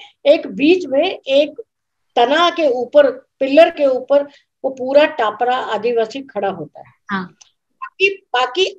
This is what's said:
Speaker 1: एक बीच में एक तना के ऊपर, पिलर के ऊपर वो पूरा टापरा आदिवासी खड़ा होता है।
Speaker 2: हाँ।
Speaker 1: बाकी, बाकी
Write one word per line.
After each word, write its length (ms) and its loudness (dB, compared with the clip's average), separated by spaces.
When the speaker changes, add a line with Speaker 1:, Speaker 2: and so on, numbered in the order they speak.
Speaker 1:
एक 220 4
बीच 380 0
में 240 0
एक 520 -2
तना 340 2
के 200 0
ऊपर, 420 2
पिलर 580 2
के 160 -2
ऊपर 380 0
वो 60 -4
पूरा 360 2
टापरा 500 -2
आदिवासी 680 -4
खड़ा 280 -6
होता 300 -10
है। 140 -20
Speaker 2:
हाँ। 140 -6
Speaker 1:
बाकी, 360 -4
बाकी 460 -2